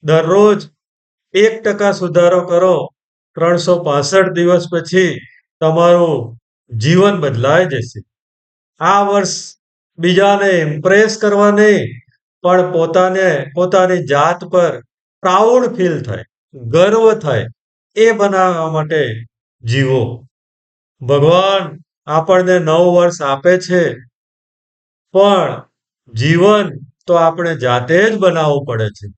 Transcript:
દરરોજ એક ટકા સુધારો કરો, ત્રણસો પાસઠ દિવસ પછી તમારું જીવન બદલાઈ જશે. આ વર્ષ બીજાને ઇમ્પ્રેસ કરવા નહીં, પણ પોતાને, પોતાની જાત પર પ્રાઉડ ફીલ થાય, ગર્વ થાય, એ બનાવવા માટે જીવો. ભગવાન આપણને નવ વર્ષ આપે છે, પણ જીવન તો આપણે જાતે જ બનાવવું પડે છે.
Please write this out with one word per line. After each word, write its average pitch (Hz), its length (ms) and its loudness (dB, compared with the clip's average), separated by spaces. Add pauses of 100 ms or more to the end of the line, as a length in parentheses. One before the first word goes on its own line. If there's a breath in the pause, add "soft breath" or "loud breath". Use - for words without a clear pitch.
દરરોજ 180 560 0 (720)
એક 214 280 0
ટકા 202 380 -2
સુધારો 175 480 2
કરો, 175 280 2 (640)
ત્રણસો 170 460 0
પાસઠ 156 520 0
દિવસ 175 360 0
પછી 170 480 -2 (420 loud breath)
તમારું 170 540 2 (560)
જીવન 170 480 2
બદલાઈ 147 520 0
જશે. 113 280 -10 (840)
આ 196 220 2
વર્ષ 202 320 -2 (640)
બીજાને 196 520 2 (100)
ઇમ્પ્રેસ 185 560 0
કરવા 202 340 2
નહીં, 202 400 2 (520)
પણ 180 280 2
પોતાને, 180 580 0 (240)
પોતાની 180 580 0
જાત 156 280 0 (120)
પર 175 220 2 (500)
પ્રાઉડ 220 500 2
ફીલ 170 300 -2
થાય, 95 220 -10 (480)
ગર્વ 208 320 2 (140)
થાય, 117 320 -4 (440)
એ 220 160 4
બનાવવા 185 600 0
માટે 156 300 -2 (640)
જીવો. 131 360 0 (1000)
ભગવાન 170 680 2 (400)
આપણને 180 520 2
નવ 165 360 2
વર્ષ 175 260 0
આપે 139 380 0
છે, 180 240 -2 (1300)
પણ 185 480 2 (520)
જીવન 175 600 2 (320)
તો 175 80 -2
આપણે 165 440 0
જાતે 123 440 0
જ 214 160 0
બનાવવું 160 480 0
પડે 110 240 -4
છે. 101 280 -20